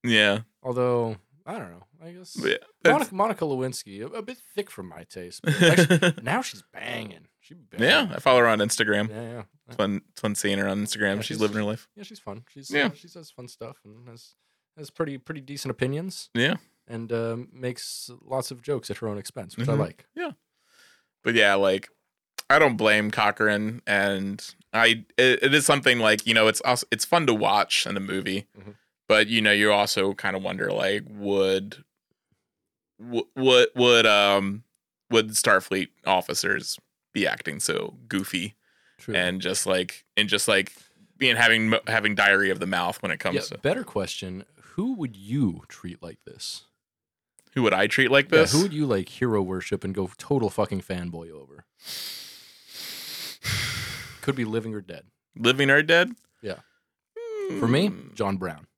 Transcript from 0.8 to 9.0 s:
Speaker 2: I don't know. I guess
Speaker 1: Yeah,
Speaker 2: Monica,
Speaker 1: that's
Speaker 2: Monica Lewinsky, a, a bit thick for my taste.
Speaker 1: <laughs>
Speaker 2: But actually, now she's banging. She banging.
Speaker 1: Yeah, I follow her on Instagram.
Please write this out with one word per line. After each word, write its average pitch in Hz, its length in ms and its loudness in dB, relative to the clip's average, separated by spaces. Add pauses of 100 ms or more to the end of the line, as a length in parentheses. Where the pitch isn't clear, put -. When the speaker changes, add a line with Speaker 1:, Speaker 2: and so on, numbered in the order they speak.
Speaker 2:
I 175 140 -12
don't 104 120 -14
know. 90 120 -20 (220)
I 170 80 -18
guess 180 240 -18
Speaker 1:
Yeah, - 200 -2 (280)
Speaker 2:
Monica, 175 200 6
Speaker 1:
that's - 80 -12
Speaker 2:
Monica 202 320 -2
Lewinsky, 127 580 -6
a, 123 40 -12
a 220 160 -12
bit 247 140 -14 (180)
thick 202 160 -8
for - 120 -16
my 85 220 -16
taste. - 380 -16
Speaker 1:
<laughs> - 20 -18
Speaker 2:
But 160 180 2
actually, 170 600 4
now 170 200 -4
she's - 200 -14 (100)
banging. - 540 -12 (140)
She - 140 -20
banging. 147 320 -4
Speaker 1:
Yeah, 269 280 2
I - 60 -6
follow 127 200 6
her 120 80 6
on 107 100 4
Instagram. 104 500 0